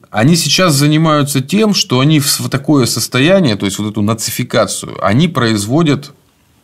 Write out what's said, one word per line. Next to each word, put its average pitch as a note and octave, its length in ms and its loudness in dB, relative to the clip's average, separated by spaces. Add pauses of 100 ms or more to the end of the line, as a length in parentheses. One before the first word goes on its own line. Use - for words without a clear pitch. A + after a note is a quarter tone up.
(100)
они C#3 260 2
сейчас E3 380 0
занимаются D3 680 2
тем, G3+ 320 0
что B2+ 280 0
они D3+ 200 4
в C#3 80 -2
с-, - 120 -2
в A#2+ 100 -6
такое C#3+ 340 0
состояние, C3 720 0
то G2+ 80 -6
есть G2 140 -4
вот G#2+ 120 -4
эту G#2 120 -4
нацификацию, A2+ 1040 -4
они G#2 240 2
производят B2 840 -2 (520)